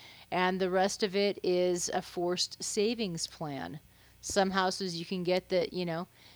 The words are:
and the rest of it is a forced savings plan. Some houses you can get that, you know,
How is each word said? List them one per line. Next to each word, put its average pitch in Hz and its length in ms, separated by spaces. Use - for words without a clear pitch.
and 185 300
the 185 80
rest 190 320
of 190 140
it 202 280
is 180 480
a 180 120
forced - 600
savings 214 640
plan. 143 540
Some 190 300
houses 190 440
you 170 100
can 180 180
get 180 260
that, 180 240
you 180 120
know, 170 220